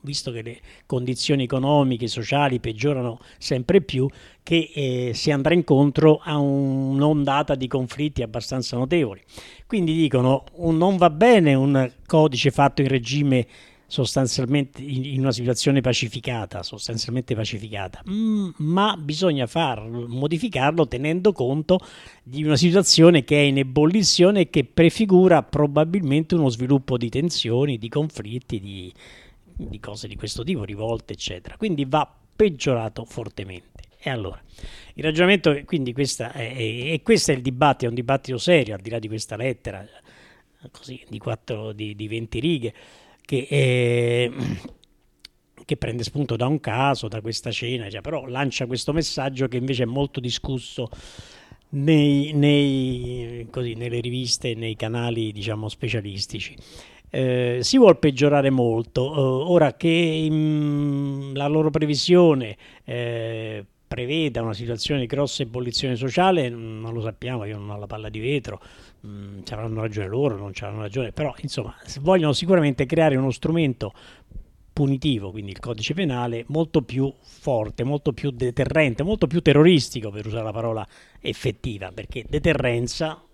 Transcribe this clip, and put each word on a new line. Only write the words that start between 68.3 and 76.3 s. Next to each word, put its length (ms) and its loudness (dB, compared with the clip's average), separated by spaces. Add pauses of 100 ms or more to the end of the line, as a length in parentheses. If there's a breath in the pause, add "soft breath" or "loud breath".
mm, 380 -14
ci 80 -12
avranno 300 -6
ragione 260 -6
loro, 300 -2
non 160 -10
ci 100 -12
avranno 160 -10
ragione, 320 -6
però 300 -6
insomma 320 -8 (100)
s-, 160 -14
vogliono 320 4
sicuramente 540 2
creare 300 4
uno 140 0
strumento 600 -2 (800 loud breath)
punitivo, 580 -2
quindi 200 -10
il 100 -12
codice 320 -6
penale, 540 -4